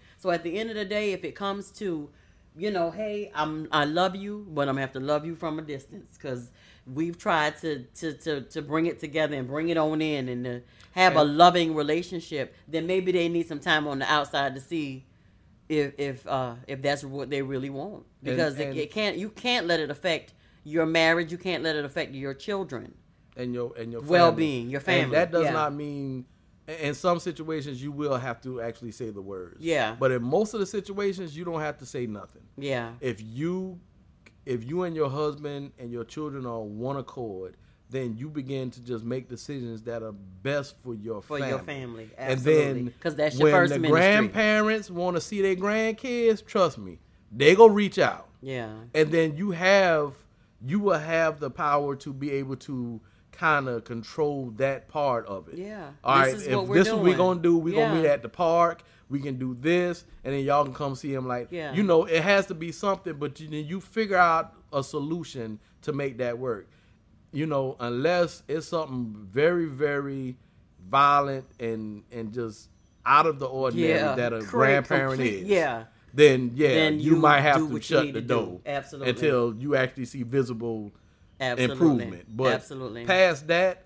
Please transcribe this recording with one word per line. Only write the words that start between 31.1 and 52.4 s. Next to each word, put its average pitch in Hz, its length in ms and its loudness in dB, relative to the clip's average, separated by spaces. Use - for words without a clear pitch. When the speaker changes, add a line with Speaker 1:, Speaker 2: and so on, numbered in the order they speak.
Speaker 2:
you 175 80 -10
don't 165 160 -4
have 151 180 -6
to 139 80 -18
say 123 200 -6
nothing. 101 360 -12
Speaker 1:
Yeah. 127 440 -4
Speaker 2:
If 120 220 -4
you, 175 580 -6
if 120 220 -4
you 175 160 -4
and 170 100 -6
your 151 160 0
husband 143 680 -6
and 120 120 -12
your 120 140 -8
children 139 420 -10
are 117 140 -8
on 104 180 -10
one 131 200 -4
accord, 104 580 -10
then 123 260 -4
you 139 140 -10
begin 131 400 -6
to 120 120 -16
just 117 220 -8
make 120 240 -6
decisions 120 540 -10
that 117 200 -8
are 110 100 -10
best 139 400 -4
for 123 120 -10
your 104 260 -8
Speaker 1:
For 151 180 -10
Speaker 2:
family. 135 120 -4
Speaker 1:
your 131 80 -2
family. 123 580 -10
Speaker 2:
And 131 160 -4
Speaker 1:
Absolutely. 139 400 4
Speaker 2:
then 120 160 -6
Speaker 1:
'Cause 160 140 -2
that's 147 220 0
your 147 80 6
Speaker 2:
when 151 80 8
Speaker 1:
first 175 220 6
Speaker 2:
the - 60 0
Speaker 1:
ministry. 160 200 6
Speaker 2:
grandparents 214 920 4
wanna 175 300 -2
see 202 220 -2
their 190 140 2
grandkids, 220 880 0
trust 196 320 2
me, 92 200 -14
they 139 240 8
go 226 120 12
reach 202 320 4
out. 127 300 2
Speaker 1:
Yeah. 123 320 -8
Speaker 2:
And 156 160 4
then 160 260 2
you 196 140 -2
have, 170 640 4
you 165 160 -2
will 190 180 4
have 160 420 0
the 139 100 -4
power 147 460 0
to 139 160 -10
be 139 200 -6
able 135 240 -4